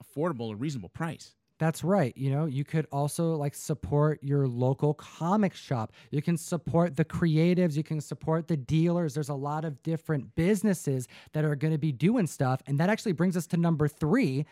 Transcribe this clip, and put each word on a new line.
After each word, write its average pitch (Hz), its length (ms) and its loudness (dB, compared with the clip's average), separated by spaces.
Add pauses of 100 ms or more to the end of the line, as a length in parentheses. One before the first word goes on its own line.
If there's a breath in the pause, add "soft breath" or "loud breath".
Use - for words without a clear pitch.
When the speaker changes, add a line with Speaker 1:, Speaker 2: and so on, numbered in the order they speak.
Speaker 1:
affordable 139 460 -6
or 107 80 -8
reasonable 127 320 -8
price. - 460 -10 (240)
Speaker 2:
That's 160 260 -2
right. 165 320 0
You 135 160 -2
know, 151 140 0
you 139 180 -4
could 156 260 -4
also, 156 460 -2
like, 143 180 -4
support 147 680 0
your 139 240 2
local 127 440 2
comic 185 640 0
shop. 113 380 -4 (180 soft breath)
You 143 100 -2
can 170 160 0
support 170 600 0
the 160 80 2
creatives. 165 720 2
You 156 80 0
can 156 160 -4
support 160 480 -4
the 165 80 0
dealers. 160 580 0
There's 143 140 -4
a 147 60 -6
lot 143 300 -4
of 147 200 -8
different 156 500 -4
businesses 170 720 0 (260 loud breath)
that 156 120 0
are 151 100 0
gonna 156 240 0
be 151 140 0
doing 180 340 2
stuff. 131 400 0
And 143 140 0
that 180 100 4
actually 214 220 0
brings 170 240 0
us 175 120 -2
to 175 80 0
number 165 300 2
three, 151 640 0